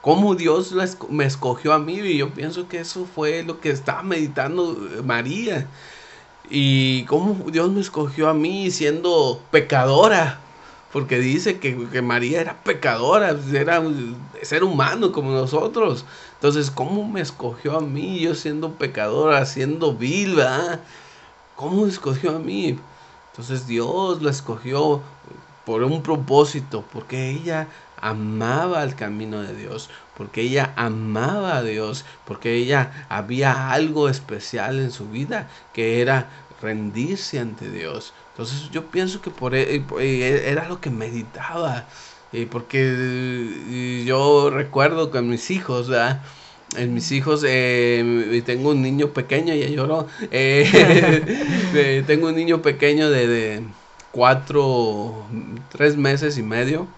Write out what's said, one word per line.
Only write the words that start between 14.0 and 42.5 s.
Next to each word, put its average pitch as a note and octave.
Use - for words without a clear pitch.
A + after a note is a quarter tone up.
ser E3+
humano F3+
como C3+
nosotros. D#3
Entonces, C#3+
"¿cómo E3+
me G3
escogió C#3
a D#3+
mí, D3+
yo D#3+
siendo D#3
pecadora, C#3
siendo D3
vil, E3+
¿verdad? D3
¿Cómo F#3
escogió D#3
a -
mí?". E3
Entonces, B2+
Dios D#3+
la D3
escogió C#3
por A2+
un D3
propósito, C#3
porque B2+
ella D#3
amaba A#2+
el C3+
camino G#2+
de G#2
Dios, G#2
porque G#2
ella C3
amaba A#2
a B2
Dios, A2
porque A#2
ella C3
había C3
algo D3+
especial A#2
en B2+
su G2+
vida, C#3+
que A2+
era C3
rendirse A2
ante G#2+
Dios. A2
Entonces, C#3+
yo D#3+
pienso F#3
que F#3
por B2+
e-, C3+
eh, C#3+
por, C3+
eh, C3
era D#3+
lo F3+
que C#3+
meditaba, A#2+
eh, A#2